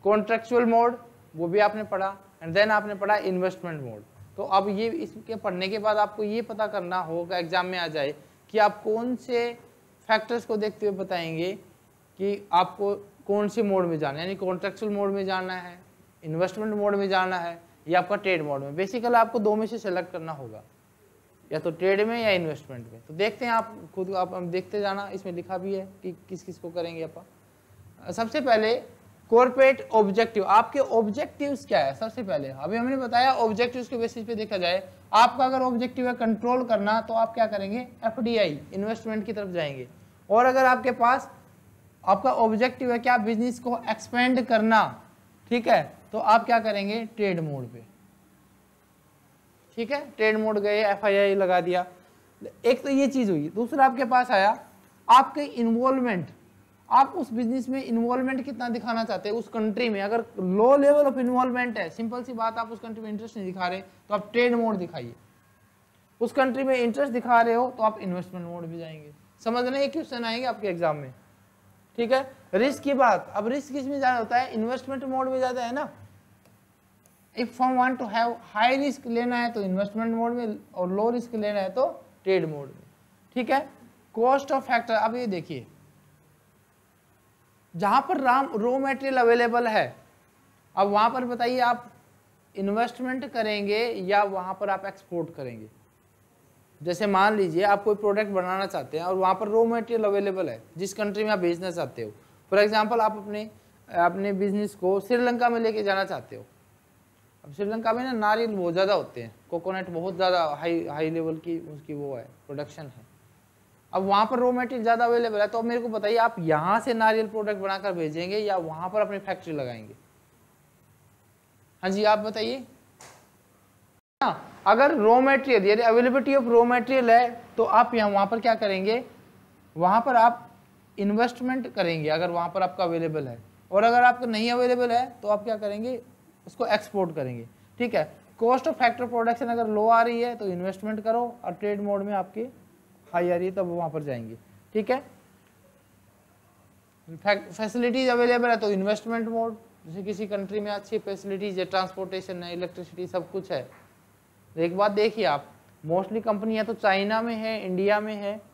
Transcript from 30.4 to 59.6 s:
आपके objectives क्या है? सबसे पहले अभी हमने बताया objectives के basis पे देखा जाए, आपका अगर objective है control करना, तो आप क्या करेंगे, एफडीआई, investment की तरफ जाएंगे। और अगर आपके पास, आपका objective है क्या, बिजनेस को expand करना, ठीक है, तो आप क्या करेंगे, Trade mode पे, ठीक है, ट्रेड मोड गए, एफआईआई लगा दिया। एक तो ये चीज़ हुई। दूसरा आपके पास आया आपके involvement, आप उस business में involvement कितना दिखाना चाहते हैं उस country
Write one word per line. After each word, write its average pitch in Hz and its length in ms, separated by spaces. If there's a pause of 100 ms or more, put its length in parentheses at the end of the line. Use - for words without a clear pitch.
आपके 226 340
objectives 254 880
क्या 202 120
है? 139 160
सबसे 220 280
पहले 151 280
अभी 147 260
हमने 254 200
बताया 247 380
objectives 240 540
के 254 80
basis 226 300
पे 233 80
देखा 214 240
जाए, 180 240 (300)
आपका 226 320
अगर 262 180
objective 247 460
है 247 60
control 240 500
करना, 214 360
तो 220 140
आप 226 200
क्या 226 120
करेंगे, 208 400 (180)
एफडीआई, 220 540 (160)
investment 214 520
की 233 60
तरफ 202 160
जाएंगे। 143 380 (440)
और 233 160
अगर 262 180
आपके 254 280
पास, 247 380 (720)
आपका 202 280
objective 240 600
है 240 60
क्या, 247 200
बिजनेस 233 420
को 240 180 (120)
expand 247 560
करना, 220 360 (680)
ठीक 240 180
है, 190 140 (300)
तो 214 60
आप 226 280
क्या 233 140
करेंगे, 214 460
Trade 196 340
mode 139 320
पे, 113 120 (1900)
ठीक 233 160
है, 285 80 (100)
ट्रेड 214 280
मोड 214 200
गए, 208 260
एफआईआई 202 500
लगा 185 260
दिया। 180 260 (800)
एक 233 180
तो 285 60
ये 277 200
चीज़ 247 220
हुई। 151 180
दूसरा 247 360
आपके 262 220
पास 254 240
आया 208 280 (500)
आपके 262 340
involvement, 240 840 (600)
आप 269 280
उस 285 160
business 240 360
में 262 140
involvement 247 640
कितना 240 240
दिखाना 226 360
चाहते 202 240
हैं 214 80
उस 233 120
country 220 400